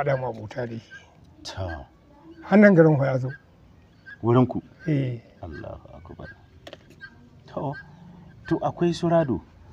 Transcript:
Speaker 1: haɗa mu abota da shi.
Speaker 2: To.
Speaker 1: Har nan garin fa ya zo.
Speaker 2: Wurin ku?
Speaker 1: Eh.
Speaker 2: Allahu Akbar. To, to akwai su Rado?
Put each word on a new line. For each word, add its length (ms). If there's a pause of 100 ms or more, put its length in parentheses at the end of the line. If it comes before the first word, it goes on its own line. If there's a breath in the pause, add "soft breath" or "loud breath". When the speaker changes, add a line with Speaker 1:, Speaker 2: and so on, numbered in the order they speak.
Speaker 1:
haɗa 160
mu 100
abota 380
da 100
shi. 140 (520)
Speaker 2:
To. 420 (580)
Speaker 1:
Har 140
nan 180
garin 220
fa 80
ya 120
zo. 120 (920)
Speaker 2:
Wurin 260
ku? 140 (240)
Speaker 1:
Eh. 340 (220)
Speaker 2:
Allahu 560
Akbar. 300 (1200)
To, 260 (720)
to 120
akwai 340
su 160
Rado? 320 (320)